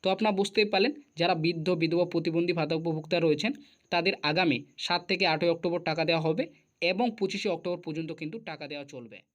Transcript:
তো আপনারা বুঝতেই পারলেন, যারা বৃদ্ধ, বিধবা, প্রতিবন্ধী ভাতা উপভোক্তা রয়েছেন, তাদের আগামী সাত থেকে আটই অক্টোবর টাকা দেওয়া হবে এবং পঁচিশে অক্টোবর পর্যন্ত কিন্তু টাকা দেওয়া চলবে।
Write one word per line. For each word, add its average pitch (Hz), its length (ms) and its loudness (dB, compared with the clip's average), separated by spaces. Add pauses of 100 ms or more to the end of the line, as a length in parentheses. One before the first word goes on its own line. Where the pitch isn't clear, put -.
তো - 60 0
আপনারা 214 260 2
বুঝতেই 208 340 2
পারলেন, 208 220 4 (240)
যারা 170 180 2
বৃদ্ধ, 165 400 0
বিধবা, 165 320 2
প্রতিবন্ধী 170 460 0
ভাতা 165 240 0
উপভোক্তা 165 420 -2
রয়েছেন, 165 340 2 (380)
তাদের 175 320 2
আগামী 151 360 2 (200)
সাত 175 280 -2
থেকে 190 200 0
আটই 165 280 4
অক্টোবর 170 260 -2
টাকা 165 240 -2
দেওয়া 165 220 2
হবে 170 180 0 (380)
এবং 190 240 2 (100)
পঁচিশে 196 340 -2
অক্টোবর 175 320 -2
পর্যন্ত 160 300 -6
কিন্তু 156 240 -8 (100)
টাকা 151 220 -12
দেওয়া 143 160 -10
চলবে। 120 340 -16 (160)